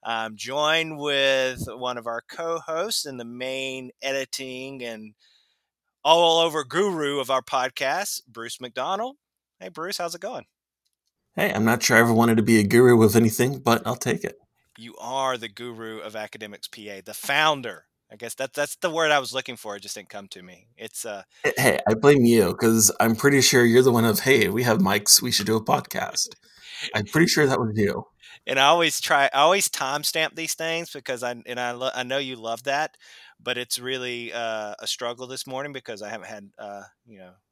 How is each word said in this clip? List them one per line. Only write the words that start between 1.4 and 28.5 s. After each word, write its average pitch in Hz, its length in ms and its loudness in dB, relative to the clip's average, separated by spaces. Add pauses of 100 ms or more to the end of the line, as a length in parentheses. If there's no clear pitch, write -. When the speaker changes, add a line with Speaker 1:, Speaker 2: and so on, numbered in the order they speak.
Speaker 1:
one 123 300 -8
of 113 80 -12
our 117 240 -6
co-hosts 165 800 -6
and 131 120 -12
the 117 60 -12
main 131 640 -8 (100)
editing 135 840 -8
and 110 320 -14 (880)
all 165 380 6
over 156 220 0
guru 156 560 -2
of 127 120 -4
our 131 100 2
podcast, 135 880 -4
Bruce 117 340 -14
McDonald. 180 540 -6 (440)
Hey, 190 100 -14
Bruce, 170 280 -10
how's 170 160 -6
it 170 80 -16
going? 196 240 -10 (920)
Speaker 2:
Hey, 98 160 -2
I'm 107 140 0
not 117 160 2
sure 120 160 4
I 113 40 8
ever 117 120 4
wanted 113 240 4
to 113 60 2
be 113 160 4
a 104 80 4
guru 120 340 8
of 110 140 6
anything, 120 420 4
but 117 260 2
I'll 110 120 -4
take - 280 -4
it. - 120 -8 (420)
Speaker 1:
You 117 240 -20
are 131 360 -4
the 113 120 -10
guru 113 520 -12
of 107 140 -14
Academics 107 520 -14
P 104 220 -16
A, 98 120 -14
the 104 140 -16
founder. 139 680 -2 (260)
I 107 40 -20
guess 113 200 -14
that, 131 180 -10
that's 147 220 -6
the 180 160 -4
word 160 180 0
I 147 80 4
was 120 160 -4
looking 127 220 -8
for. 104 200 -12
It 101 40 -12
just - 160 -14
didn't 98 140 -16
come 101 180 -14
to 90 160 -20
me. 90 240 -20 (100)
It's, - 260 -14
uh, 101 200 -10 (200)
Speaker 2:
Hey, 147 140 -2
hey, 107 220 2 (100)
I 110 60 2
blame 139 300 6
you, 107 280 4
'cause 113 460 4
I'm 113 160 2
pretty 139 260 4
sure 123 240 6
you're 117 160 8
the 131 100 6
one 117 140 4
of, 104 140 2
"Hey, 120 300 4
we 107 120 -2
have 117 160 2
mics, 101 420 4
we 123 120 -4
should 104 160 0
do 110 80 2
a 110 80 0
podcast." - 640 -2 (340)
Speaker 1:
<laughs> - 320 -12
Speaker 2:
I'm 104 120 -2
pretty 160 200 4
sure 151 220 2
that 131 120 2
was 113 140 -2
you. 104 320 0 (400)
Speaker 1:
And 131 140 -2